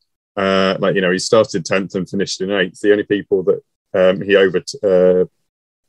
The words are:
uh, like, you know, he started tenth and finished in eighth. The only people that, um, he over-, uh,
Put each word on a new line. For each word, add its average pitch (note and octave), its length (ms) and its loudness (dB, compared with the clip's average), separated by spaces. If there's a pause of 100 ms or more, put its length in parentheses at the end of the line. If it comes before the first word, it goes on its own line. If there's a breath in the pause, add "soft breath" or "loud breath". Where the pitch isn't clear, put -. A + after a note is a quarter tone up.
(360)
uh, F#2+ 440 0
like, F#2+ 140 0
you G2 80 0
know, F2+ 100 2
he F#2 60 0
started G#2 460 0
tenth G2 300 -4
and F#2 140 -6
finished G2 320 -6
in F#2+ 100 -6
eighth. F#2 300 -6
The G#2 120 2
only G#2 120 0
people G2 400 -2
that, F#2+ 160 -2 (340)
um, F#2 280 0
he G2 120 -2
over-, F#2+ 240 2 (240)
uh, F#2 440 2 (640)